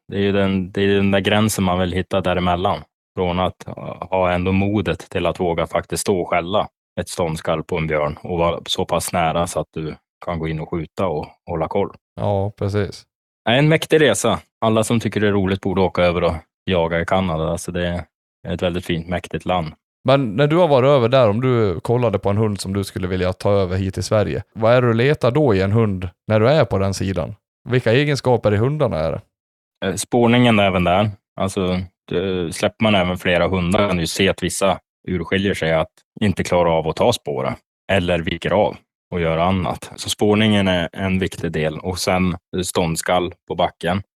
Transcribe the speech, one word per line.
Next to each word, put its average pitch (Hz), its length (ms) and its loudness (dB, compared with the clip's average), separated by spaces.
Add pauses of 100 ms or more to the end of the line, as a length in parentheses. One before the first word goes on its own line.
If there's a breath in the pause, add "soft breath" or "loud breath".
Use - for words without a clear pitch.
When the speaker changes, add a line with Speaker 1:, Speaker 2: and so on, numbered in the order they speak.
Speaker 1:
Det 98 80 -6
är 101 60 0
ju 101 100 0
den, 95 400 0
det 98 100 -2
är 98 60 2
den 98 220 2
där 98 100 2
gränsen 104 440 0
man 90 140 0
vill 90 140 0
hitta 92 280 -2
däremellan. 92 580 0 (380)
Från 90 240 -2
att 87 240 -4 (460)
ha 92 220 0
ändå 90 200 0
modet 98 580 0
till 87 160 -2
att 82 140 -2
våga 85 260 0
faktiskt - 340 -4
stå 95 200 0
och 80 80 -4
skälla 87 400 -2 (320)
ett 90 80 -8
ståndskall 80 540 -4
på 87 160 -6
en 80 80 -4
björn 76 360 -2
och 87 160 -6
vara 85 280 0
så - 180 -2
pass - 280 -4
nära 85 340 0
så - 140 -4
att - 140 -6
du 78 200 -8 (300)
kan 87 140 -6
gå 78 100 -4
in 78 120 -4
och 78 100 -10
skjuta 87 360 -4
och 76 200 -4 (200)
hålla 80 220 -4
koll. 101 240 -2 (280)
Speaker 2:
Ja, 104 300 -2
precis. 101 540 -4 (440)
Speaker 1:
Nej, 120 100 4
en 151 100 4
mäktig 160 320 4
resa. 107 400 2 (200)
Alla 110 240 2
som 117 160 0
tycker 104 200 -2
det 104 80 2
är 101 40 2
roligt 95 280 0
borde 95 200 0
åka 90 220 2
över 87 220 2
och 85 100 2 (300)
jaga 85 360 0
i 85 40 -2
Kanada. 85 460 0
Alltså, 87 220 -6
det 87 140 -2
är 87 180 -4 (440)
ett 87 140 -6
väldigt 90 220 -2
fint, 85 240 -4
mäktigt 87 380 -6
land. 85 260 -2 (320)
Speaker 2:
Men 127 320 2
när 143 100 2
du 151 100 2
har 175 120 4
varit 135 200 4
över 131 200 4
där, 127 200 6
om 104 120 0
du 113 400 2
kollade 117 380 0
på 98 120 -2
en 101 60 2
hund 104 240 0
som 95 120 -6
du 98 120 0
skulle 92 240 -6
vilja 92 240 0
ta 101 200 0
över 95 240 2
hit 95 180 -2
till 90 80 -4
Sverige, 92 400 0 (120)
vad 110 180 4
är 127 100 6
det 123 60 4
du 113 60 2
letar 127 360 2
då 131 240 2
i 95 80 2
en 98 100 0
hund 101 360 0 (200)
när 110 120 4
du 110 80 4
är 151 160 4
på - 140 -2
den 98 160 0
sidan? 95 400 -4 (340)
Vilka 120 240 2
egenskaper 127 600 2
i - 20 2
hundarna 123 420 0
är 78 140 -2
det? - 80 -6 (640)
Speaker 1:
Eh, 92 80 -2
spårningen 120 640 4
även 95 260 2
där. 95 260 2 (300)
Alltså, 92 400 -2 (300)
det, 90 420 -2
släpper - 300 -2
man 107 120 4
även 90 240 0
flera 87 300 2
hundar 92 400 0
kan 92 80 -2
du 85 60 -2
ju 82 40 -2
se 95 220 0
att - 140 -2
vissa 90 360 0 (300)
urskiljer 92 460 -2
sig 80 180 -2
att 80 200 0 (280)
inte 95 240 0
klara 85 280 2
av 80 160 0
att - 80 -4
ta 113 160 2
spåren 127 420 -4 (380)
eller 90 260 2
viker 85 320 -4
av 92 260 2 (380)
och 90 60 -2
gör 80 180 0
annat. 90 580 -2
Så - 140 -8
spårningen 104 580 2
är 87 240 0
en 95 260 -2
viktig 90 340 -4
del. 78 260 -4
Och 90 200 -6
sen 90 380 0 (260)
ståndskall 90 720 -2 (140)
på 92 60 -6
backen. 87 480 -2 (140)